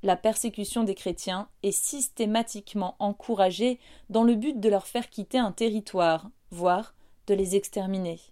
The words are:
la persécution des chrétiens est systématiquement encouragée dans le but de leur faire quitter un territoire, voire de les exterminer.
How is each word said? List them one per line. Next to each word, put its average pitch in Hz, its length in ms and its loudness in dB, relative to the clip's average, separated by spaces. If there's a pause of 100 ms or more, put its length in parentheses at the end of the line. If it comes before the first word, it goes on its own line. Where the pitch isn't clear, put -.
la 190 120 2
persécution 214 680 -2
des 196 120 0
chrétiens 185 520 -6 (160)
est 196 80 2
systématiquement 214 1300 -4
encouragée 208 800 0 (300)
dans 220 140 4
le 233 120 6
but 247 240 -2
de 214 100 4
leur 196 180 2
faire 240 220 -6
quitter - 280 -4
un 226 140 2
territoire, 190 800 0 (220)
voire 180 440 0 (320)
de 208 60 4
les 190 220 0
exterminer. 190 640 -2 (120)